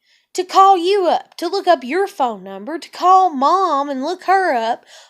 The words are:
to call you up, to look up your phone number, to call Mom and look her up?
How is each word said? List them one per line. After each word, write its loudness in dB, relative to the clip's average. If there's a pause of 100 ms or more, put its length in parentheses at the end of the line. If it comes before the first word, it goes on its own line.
(340)
to -6
call 4
you 0
up, -2
to -8
look -4
up 2
your -4
phone -6
number, -14
to -16
call 4
Mom 0
and -6
look -8
her 0
up? -4 (240)